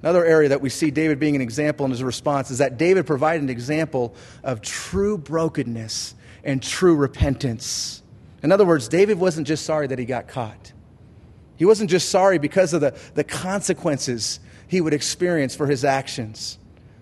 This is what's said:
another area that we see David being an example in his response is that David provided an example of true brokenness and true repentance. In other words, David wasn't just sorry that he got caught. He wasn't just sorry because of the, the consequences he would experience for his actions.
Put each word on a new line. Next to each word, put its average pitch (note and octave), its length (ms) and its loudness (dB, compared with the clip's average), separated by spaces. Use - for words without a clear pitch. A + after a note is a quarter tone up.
another F3 220 4
area D#3+ 240 6
that C#3 140 2
we C3+ 80 -2
see D3+ 200 0
David D3+ 300 0
being D3 160 2
an C3 60 0
example D3 420 -2
in C3 60 0
his B2 120 -4
response C3+ 480 -2
is B2 80 -4
that C3 200 0
David F3 280 4
provided D#3 360 0
an C3+ 80 -2
example B2+ 640 -4
of B2 200 -6
true G3+ 560 -4
brokenness C#3 960 -4
and C3+ 180 -2
true F3 340 2
repentance. - 1040 -2
In D3 80 2
other G3+ 140 6
words, D3+ 240 2
David F#3+ 320 2
wasn't D#3+ 260 0
just D3+ 200 -2
sorry D3+ 220 -2
that B2+ 100 -4
he B2 80 -6
got A#2+ 220 -6
caught. A2 440 -10
He E3 100 4
wasn't G#3 240 4
just F3 180 2
sorry F#3+ 300 4
because D3+ 340 2
of E3 80 0
the, C#3 180 0
the - 120 -2
consequences D#3+ 1160 -4
he F3+ 140 0
would D#3 140 2
experience D#3 600 -2
for D3+ 120 -2
his C#3 180 0
actions. B2+ 760 -4